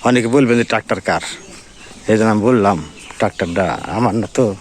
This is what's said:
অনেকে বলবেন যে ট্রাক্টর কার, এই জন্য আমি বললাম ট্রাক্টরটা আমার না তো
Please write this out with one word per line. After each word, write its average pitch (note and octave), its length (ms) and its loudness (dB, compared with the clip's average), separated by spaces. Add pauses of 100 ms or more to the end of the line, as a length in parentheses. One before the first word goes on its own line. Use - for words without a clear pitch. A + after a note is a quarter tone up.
অনেকে B2 260 2
বলবেন B2 260 4
যে A2 100 0
ট্রাক্টর G#2+ 380 -2
কার, E2 140 -2 (880)
এই A2 80 4
জন্য A2 160 2
আমি G#2 140 0
বললাম G2+ 280 4 (420)
ট্রাক্টরটা F#2 480 -2 (300)
আমার A2 240 0
না G2 160 -6
তো B2+ 100 2 (140)